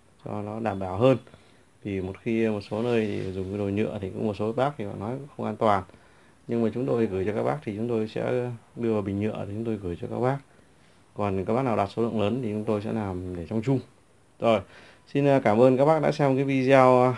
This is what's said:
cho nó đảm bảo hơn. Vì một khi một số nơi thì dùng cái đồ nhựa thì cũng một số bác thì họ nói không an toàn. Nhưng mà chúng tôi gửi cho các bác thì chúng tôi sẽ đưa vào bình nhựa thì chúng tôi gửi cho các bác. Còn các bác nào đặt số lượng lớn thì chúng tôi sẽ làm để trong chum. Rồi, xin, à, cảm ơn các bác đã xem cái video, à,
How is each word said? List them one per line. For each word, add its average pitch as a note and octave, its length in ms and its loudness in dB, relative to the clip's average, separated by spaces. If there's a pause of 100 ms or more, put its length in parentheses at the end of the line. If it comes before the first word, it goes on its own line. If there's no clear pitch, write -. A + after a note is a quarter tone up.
(240)
cho G#2 180 -8
nó G#2+ 180 -8
đảm G2+ 180 -4
bảo F#2 180 -6
hơn. B2 220 6 (640)
Vì G2 180 -4
một F#2 120 -6 (100)
khi A2+ 260 0
một G#2 120 -2 (100)
số G#2+ 120 -4
nơi A#2 240 0
thì G2+ 260 -4
dùng F#2+ 160 -6
cái G2+ 100 -6
đồ G2+ 60 -2
nhựa G2+ 360 -2
thì F#2+ 100 -8
cũng G#2+ 160 -4
một G#2 100 -2
số G#2+ 160 -4
bác C3 260 0
thì G#2+ 60 -6
họ G2+ 140 -10
nói A2+ 180 -6 (200)
không A2+ 100 -6
an G#2+ 100 -6
toàn. G#2 260 4 (640)
Nhưng A#2 140 0
mà A2 120 2
chúng C3 120 -4
tôi A#2 200 2
gửi F#2+ 180 -2
cho G#2 80 -2
các A#2 100 -2
bác C3+ 220 -2
thì G2+ 120 -6
chúng A2+ 120 -4
tôi A2 200 -2
sẽ B2 420 -4 (260)
đưa A2+ 160 -2
vào G#2+ 100 0
bình G2 180 -4
nhựa G#2 260 -4
thì G2+ 80 -10
chúng A2 100 -6
tôi A2 120 -4
gửi F2 240 -8
cho A#2 100 -8
các A2 80 -6
bác. C3 200 0 (760)
Còn F#2+ 300 -2
các A2 100 0
bác B2+ 80 0
nào A#2 140 0
đặt G2+ 200 0
số A2+ 60 0
lượng A2+ 180 -2
lớn G#2+ 220 0
thì G#2+ 100 -4
chúng G#2+ 120 -6
tôi G#2 180 -2
sẽ A2 100 -6
làm F#2 440 -6
để E2 120 -8
trong A2 140 -2
chum. C3 160 0 (640)
Rồi, A2 200 4 (520)
xin, C#3+ 140 2
à, C#3 180 6
cảm A2 160 4
ơn B2+ 160 8
các C3+ 80 4
bác D#3 180 4
đã D3 100 2
xem C#3 240 2
cái C#3 80 0
video, C3 580 6
à, B2+ 160 4